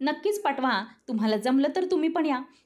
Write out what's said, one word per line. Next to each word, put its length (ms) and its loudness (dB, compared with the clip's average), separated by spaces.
नक्कीच 420 -2
पाठवा, 300 0
तुम्हाला 280 0
जमलं 400 2
तर 140 0
तुम्ही 180 2
पण 180 0
या." 140 0